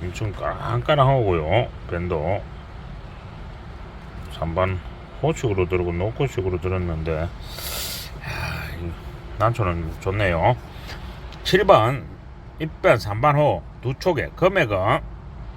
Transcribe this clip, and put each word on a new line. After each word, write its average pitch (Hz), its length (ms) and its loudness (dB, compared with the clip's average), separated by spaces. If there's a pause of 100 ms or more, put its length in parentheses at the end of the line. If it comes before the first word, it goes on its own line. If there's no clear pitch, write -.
엄청 90 300 -4
까랑까랑하고요. 117 1400 2 (200)
밴도 87 540 0 (1900)
삼 82 240 -4
반 92 240 2 (420)
호식으로 101 480 2
들고 87 240 2
노코식으로 95 680 0
들었는데, 82 640 -2
야, 85 80 -2 (1500)
이 85 100 -4 (460)
난초는 90 640 0
좋네요. 98 560 4 (840)
칠 196 220 4
번 127 420 6 (520)
입변 156 380 4
삼 104 240 -2
반 147 140 6
호 107 260 4 (200)
두 123 120 -2
촉에 131 420 2
금액은 135 680 4 (560)